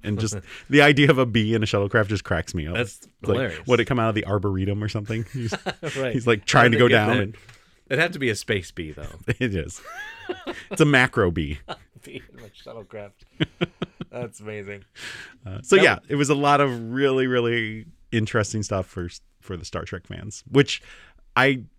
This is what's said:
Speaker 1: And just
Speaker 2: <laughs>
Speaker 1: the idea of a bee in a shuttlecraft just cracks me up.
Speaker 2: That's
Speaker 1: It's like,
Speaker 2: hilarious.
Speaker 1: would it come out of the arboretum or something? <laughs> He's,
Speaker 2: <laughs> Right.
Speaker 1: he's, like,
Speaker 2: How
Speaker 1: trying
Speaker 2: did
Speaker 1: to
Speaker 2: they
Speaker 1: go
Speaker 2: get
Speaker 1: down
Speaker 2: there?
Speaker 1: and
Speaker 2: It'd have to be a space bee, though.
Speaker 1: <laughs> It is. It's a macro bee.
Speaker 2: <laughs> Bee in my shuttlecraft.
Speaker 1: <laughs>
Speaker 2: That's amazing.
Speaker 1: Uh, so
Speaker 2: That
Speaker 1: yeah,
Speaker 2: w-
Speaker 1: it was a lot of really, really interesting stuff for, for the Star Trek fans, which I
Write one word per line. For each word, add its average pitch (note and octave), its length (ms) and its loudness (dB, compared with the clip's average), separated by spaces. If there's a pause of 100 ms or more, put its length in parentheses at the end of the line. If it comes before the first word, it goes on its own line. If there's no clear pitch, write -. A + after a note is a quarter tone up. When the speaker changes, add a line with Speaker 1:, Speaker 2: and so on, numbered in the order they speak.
Speaker 1:
And G#2 140 -2
just G#2+ 160 -4 (180)
Speaker 2:
<laughs> - 160 -20
Speaker 1:
the C#3+ 120 6
idea C#3+ 280 6
of C3+ 80 4
a C3 80 4
bee A2 280 0
in A2 100 2
a - 20 0
shuttlecraft G#2 420 2
just G#2 180 -2
cracks E2+ 300 -4
me D#2 120 -4
up. - 80 -6
Speaker 2:
That's B2 220 -4
Speaker 1:
It's - 100 -20 (140)
like, G2+ 160 0
Speaker 2:
hilarious. G2+ 300 -6
Speaker 1:
would A#2+ 120 6
it A2 60 2
come B2 140 0
out A2+ 100 2
of G#2 60 -2
the A2 100 -2
arboretum G2+ 580 -2
or G#2 60 -4
something? A2 400 -6
<laughs> - 40 -20
He's, A#2 200 -6 (160)
Speaker 2:
<laughs> D3+ 280 -8
Right. C3 140 -4
Speaker 1:
he's, A#2+ 160 -2
like, A2 140 2
Speaker 2:
How - 40 -20
Speaker 1:
trying A#2+ 260 6
Speaker 2:
did A2+ 80 2
Speaker 1:
to B2 40 8
Speaker 2:
they A#2+ 60 6
Speaker 1:
go - 0 -
Speaker 2:
get A2 160 4
Speaker 1:
down A2 80 2
Speaker 2:
there? G#2 80 0
Speaker 1:
and G#2 160 -6 (520)
Speaker 2:
It'd C3+ 120 0
have F3 100 0
to D#3 80 -10
be B2+ 100 0
a G#2 60 0
space G2 360 -6
bee, D#2+ 200 -10
though. D2 160 -12 (100)
Speaker 1:
<laughs> - 100 -10 (120)
It A2 160 -2
is. - 260 -6 (920)
It's F3+ 100 0
a D#3 40 8
macro B2+ 460 4
bee. D2 280 -6 (220)
Speaker 2:
<laughs> - 220 -20
Bee C#3 180 -16 (120)
in B2 80 -20
my G#2 80 -20
shuttlecraft. G#2 640 -18 (520)
Speaker 1:
<laughs> - 480 -10
Speaker 2:
That's A#2 300 -12
amazing. G2+ 420 -12 (640)
Speaker 1:
Uh, G2 160 -10
so - 160 2
Speaker 2:
That G3 60 8
Speaker 1:
yeah, A#2+ 120 6
Speaker 2:
w- - 180 -8
Speaker 1:
it - 20 0
was C#3+ 140 0
a D3 60 2
lot C#3+ 240 4
of A#2+ 320 0
really, C3 360 2
really A#2 580 0 (260)
interesting A2 520 0
stuff F#2+ 240 -4
for, F2 200 -8 (340)
for F#2+ 160 -10
the D#2+ 80 -14
Star E2+ 200 -8
Trek - 200 -12
fans, F2 440 -14
which - 320 2 (560)
I C3 260 4 (160)